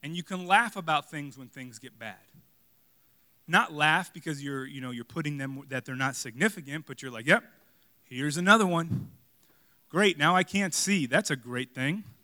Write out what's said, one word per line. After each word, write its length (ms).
And 120
you 80
can 240
laugh 300
about 340
things 280
when 100
things 300
get 200
bad. 200
Not 260
laugh 400
because 300
you're, 240
you 140
know, 100
you're 140
putting 340
them 300
that 160
they're 100
not 220
significant, 680
but 140
you're 100
like, 160
"Yep, 180
here's 320
another 300
one. 440
Great, 300
now 160
I 80
can't 320
see. 320
That's 240
a 60
great 380
thing. 300